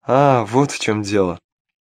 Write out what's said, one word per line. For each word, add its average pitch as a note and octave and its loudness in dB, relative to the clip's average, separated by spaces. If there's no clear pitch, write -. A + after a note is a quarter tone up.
"А, B2+ 2
вот C3+ 0
в - -8
чём G#2+ -2
дело", G2 -2